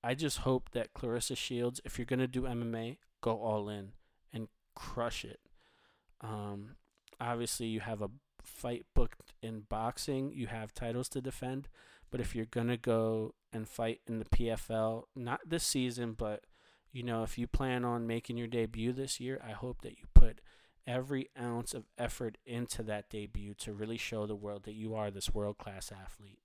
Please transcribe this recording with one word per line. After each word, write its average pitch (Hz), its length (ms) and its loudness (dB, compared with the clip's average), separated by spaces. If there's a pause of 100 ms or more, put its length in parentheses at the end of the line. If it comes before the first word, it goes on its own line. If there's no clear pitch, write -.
I 120 120 0
just 147 240 -2
hope 127 340 0
that 113 220 -2
Clarissa 120 400 -2
Shields, 123 500 -2
if - 140 -8
you're 120 80 -4
gonna 131 200 2
do 127 200 -2
M 120 140 -2
M 117 140 -2
A, 113 240 -6 (240)
go 113 100 2
all 107 380 -2
in 101 220 -10 (420)
and 113 140 -8 (260)
crush - 500 -6
it. - 160 -14 (800)
Um, 104 560 -10 (420)
obviously, 117 480 -4
you 113 140 -2
have 110 220 -6
a 101 80 -4 (320)
fight - 420 -8 (100)
booked - 380 4 (100)
in 113 180 -8
boxing. 123 720 -4
You 117 160 -6
have 117 260 -10
titles 123 360 -4
to 131 120 -6
defend. 131 460 -8 (420)
But 123 100 -4
if 110 140 -2
you're 113 100 -2
gonna 120 320 0
go 113 580 0 (160)
and 110 160 -6
fight 117 400 -4
in 113 120 -4
the 110 80 -6
P 117 240 4
F 113 200 -6
L, 113 460 -2
not 123 300 -6
this 165 180 -2
season, 120 480 -2
but, 107 320 -4 (480)
you 123 100 -10
know, 117 200 -2
if 110 160 -4
you 120 80 -2
plan 127 360 0
on 120 240 -2
making 117 300 -4
your 120 100 -4
debut 113 460 -2
this 131 280 -6
year, 131 220 -6
I 113 100 -12
hope 123 280 -8
that - 180 -14
you - 60 -20 (100)
put - 280 12 (440)
every 131 440 -2 (100)
ounce 120 320 -4
of 113 140 -10 (100)
effort 117 480 -4
into 120 380 -6
that 104 260 -6
debut 104 460 -8
to - 180 -10
really 107 240 -6
show 107 300 -4
the 107 80 -4
world 104 300 -8
that 107 100 -12
you 110 200 -6
are 107 160 -2
this 98 220 -4
world-class 104 600 -4
athlete. 98 520 -18